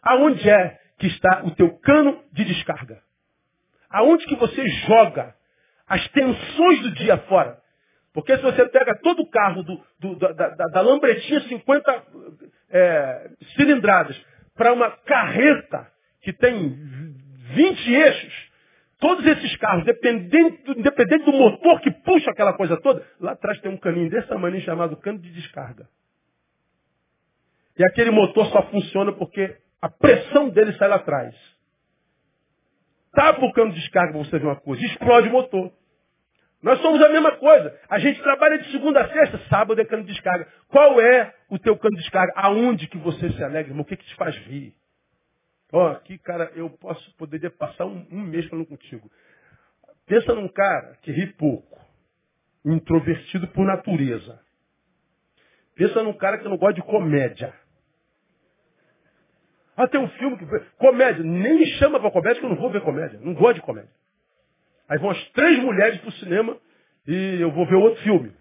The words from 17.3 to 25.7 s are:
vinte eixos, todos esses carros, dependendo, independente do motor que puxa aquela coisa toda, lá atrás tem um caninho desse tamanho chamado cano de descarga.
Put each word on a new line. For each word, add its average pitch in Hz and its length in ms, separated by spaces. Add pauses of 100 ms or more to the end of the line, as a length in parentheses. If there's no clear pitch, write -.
vinte 254 400
eixos, - 540 (500)
todos 330 260
esses 285 320
carros, 185 280
dependendo, 233 720 (180)
independente 269 480
do 285 80
motor 277 480
que - 120 (100)
puxa 330 300
aquela 202 200
coisa 170 260
toda, 262 280 (140)
lá 196 120
atrás - 280
tem 190 100
um 190 60
caninho 170 340
desse 220 160
tamanho 185 340
chamado 165 360
cano 202 240
de 170 100
descarga. 135 580 (1900)